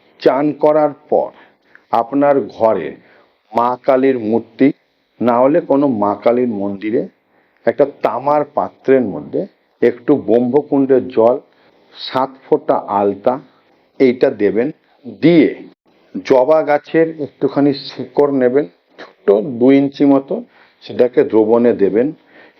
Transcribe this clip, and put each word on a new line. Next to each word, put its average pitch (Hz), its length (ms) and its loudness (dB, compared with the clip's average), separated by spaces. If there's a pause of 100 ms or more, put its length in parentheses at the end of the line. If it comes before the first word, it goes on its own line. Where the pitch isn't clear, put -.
(200)
চান 143 240 0 (180)
করার 151 300 2 (180)
পর 85 200 -2 (720)
আপনার 139 360 0 (200)
ঘরে 101 320 0 (640)
মা 120 180 0 (160)
কালীর 131 320 2 (100)
মূর্তি, 113 400 -2 (520)
না 117 220 0
হলে 143 160 2 (120)
কোনো 139 160 2 (160)
মা 104 100 -2 (120)
কালীর 123 260 0 (100)
মন্দিরে 101 420 -6 (640)
একটা 117 180 0 (200)
তামার 139 380 -2 (140)
পাত্রের 123 560 0
মধ্যে 76 280 -8 (420)
একটু 120 300 0 (140)
ব্রহ্মকুণ্ডের 127 760 0 (140)
জল, 113 200 4 (580)
সাত - 360 -6 (140)
ফোঁটা - 320 -2 (220)
আলতা, 101 360 -2 (680)
এইটা 131 280 2 (140)
দেবেন। 104 260 0 (560)
দিয়ে 156 260 4 (760)
জবা 139 400 4
গাছের 151 380 0 (180)
একটুখানি 143 460 -2 (160)
শিকড় - 560 -2
নেবেন, 131 240 0 (320)
ছোট্ট - 280 -20 (340)
দুই 131 200 4
ইঞ্চি 139 320 -2
মতো, 135 220 -2 (500)
সেটাকে 120 360 0 (100)
দ্রবণে 113 420 2 (100)
দেবেন 98 240 0 (540)